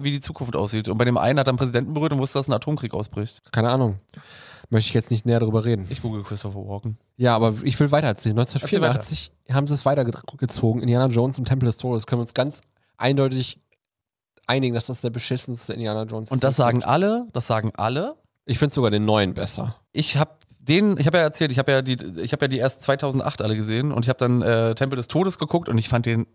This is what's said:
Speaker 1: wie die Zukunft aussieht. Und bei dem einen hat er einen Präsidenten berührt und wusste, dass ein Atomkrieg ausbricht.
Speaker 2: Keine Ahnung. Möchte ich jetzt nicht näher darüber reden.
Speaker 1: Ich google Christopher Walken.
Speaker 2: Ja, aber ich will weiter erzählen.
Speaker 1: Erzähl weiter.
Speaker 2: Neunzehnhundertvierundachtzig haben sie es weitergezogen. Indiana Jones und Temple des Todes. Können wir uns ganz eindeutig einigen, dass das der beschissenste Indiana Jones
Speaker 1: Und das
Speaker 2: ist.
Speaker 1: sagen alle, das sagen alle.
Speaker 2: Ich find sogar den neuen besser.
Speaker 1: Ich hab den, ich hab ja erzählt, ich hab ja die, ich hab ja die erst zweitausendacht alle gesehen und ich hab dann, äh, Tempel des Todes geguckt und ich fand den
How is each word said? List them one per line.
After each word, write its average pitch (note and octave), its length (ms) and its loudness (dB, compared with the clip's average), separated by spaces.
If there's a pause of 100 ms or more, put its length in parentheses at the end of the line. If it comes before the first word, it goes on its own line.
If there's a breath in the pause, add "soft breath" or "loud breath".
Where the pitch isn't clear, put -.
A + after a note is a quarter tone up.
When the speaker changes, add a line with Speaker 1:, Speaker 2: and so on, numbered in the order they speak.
Speaker 1:
wie C#3+ 80 0
die C#3+ 100 -4
Zukunft - 340 -6
aussieht. G#2+ 340 -2
Und G#2+ 100 -2
bei B2 60 4
dem B2 120 2
einen C3 220 2
hat C3 80 2
er C3+ 40 2
einen B2+ 60 0
Präsidenten B2+ 380 -2
berührt D3+ 180 0
und C#3 60 0
wusste, C3+ 200 -2
dass C3+ 80 -2
ein C#3 60 0
Atomkrieg B2 400 -4
ausbricht. - 580 -8
Speaker 2:
Keine A#2 180 2
Ahnung. A#2+ 300 0 (680 loud breath)
Möchte A2 200 2
ich - 40 -6
jetzt A2+ 180 0
nicht A2+ 140 -2
näher A#2 140 4
darüber A2 260 0
reden. G#2+ 240 -2
Speaker 1:
Ich C3 140 -8
google G#2+ 200 -6
Christopher G2+ 440 -8
Walken. G2+ 300 -8 (180)
Speaker 2:
Ja, A#2+ 200 4
aber A2+ 280 4
ich - 160 0
will D3 120 4
weiter D3+ 160 4
erzählen. G#2+ 300 0
Speaker 1:
Erzähl B2 240 0
weiter. - 180 0
Speaker 2:
Neunzehnhundertvierundachtzig D#3 520 -2 (200)
haben C#3 160 2
sie D3 60 0
es C#3+ 120 -4
weitergezogen. A#2+ 960 0
Indiana B2 240 4
Jones B2 320 2
und B2+ 60 -4
Temple C3 220 2
des A2+ 100 0
Todes. A#2+ 280 -2
Können A#2+ 140 -2
wir A#2+ 60 -2
uns - 100 -18
ganz C#3 260 -2 (360)
eindeutig C3 600 0 (880)
einigen, B2+ 260 2
dass A#2 140 -2
das B2+ 140 -8
der B2 80 -2
beschissenste A#2+ 640 -6
Indiana A2 300 -4
Jones A2 280 -8
Speaker 1:
Und C3 120 0
das C3+ 100 4
Speaker 2:
ist. - 40 0
Speaker 1:
sagen A#2+ 260 2
alle, G#3 500 0
das - 140 -4
sagen A2 300 0
alle. D3 380 -2 (300)
Speaker 2:
Ich C3+ 140 -2
find D3 140 2
sogar A#2+ 180 2
den G#2 140 2
neuen G#2+ 280 4
besser. - 420 -6 (160)
Speaker 1:
Ich - 260 -2
hab D3+ 200 0 (220)
den, G3 380 4
ich C#3+ 100 2
hab D#3 60 2
ja F3 80 4
erzählt, D3+ 300 0
ich B2 80 0
hab C3+ 100 0
ja C3+ 120 4
die, C3 160 -2 (240)
ich A2+ 120 -4
hab D3 80 -4
ja C#3+ 80 2
die C3 80 0
erst B2+ 260 -2
zweitausendacht C#3 580 -2
alle G#2+ 140 0
gesehen A2+ 380 -2
und A#2 120 0
ich A#2+ 40 2
hab - 80 0
dann, B2 240 2
äh, A2+ 340 2
Tempel C3+ 220 -2
des A#2+ 100 -6
Todes F#3 300 0
geguckt E3+ 320 -2
und A#2 80 2
ich A2+ 100 0
fand A#2+ 180 0
den A2+ 300 0